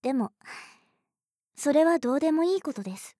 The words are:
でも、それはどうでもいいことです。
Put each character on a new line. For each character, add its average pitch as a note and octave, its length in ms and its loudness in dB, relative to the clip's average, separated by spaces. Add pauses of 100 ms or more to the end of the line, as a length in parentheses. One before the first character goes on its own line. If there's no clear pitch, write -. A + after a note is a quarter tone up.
で C4 120 -2
も、 A#3+ 200 -2 (1200)
そ C#4+ 180 0
れ D#4 120 6
は E4+ 140 4
ど B3+ 140 -2
う C#4+ 60 2
で D#4 120 2
も D#4+ 120 2
い F#4 140 2
い F#4 40 -2
こ C#4+ 120 -8
と G3+ 100 -10
で F#3+ 140 -10
す。 - 220 -16